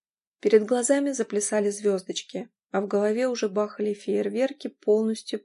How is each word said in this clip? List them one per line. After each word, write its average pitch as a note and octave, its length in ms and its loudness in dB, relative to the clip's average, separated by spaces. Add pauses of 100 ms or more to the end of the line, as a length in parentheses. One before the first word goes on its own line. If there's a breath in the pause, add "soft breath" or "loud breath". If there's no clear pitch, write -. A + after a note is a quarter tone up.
(400)
Перед G#3+ 260 6
глазами C#4 460 0
заплясали G#3 580 -2
звёздочки, G3+ 800 -4 (220)
а G3 80 0
в G3+ 80 -4
голове G#3+ 400 2
уже A#3 200 -2
бахали G#3 460 -2
фейерверки, G#3 720 -2
полностью A3 800 0